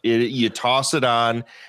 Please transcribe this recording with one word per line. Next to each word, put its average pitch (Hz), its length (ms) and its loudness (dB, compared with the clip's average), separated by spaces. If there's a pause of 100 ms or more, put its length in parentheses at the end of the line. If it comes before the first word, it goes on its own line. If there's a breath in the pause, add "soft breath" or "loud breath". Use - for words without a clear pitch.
It, 117 260 2
you 120 180 0
toss 131 460 -2
it 143 80 0
on, 117 400 2 (260 loud breath)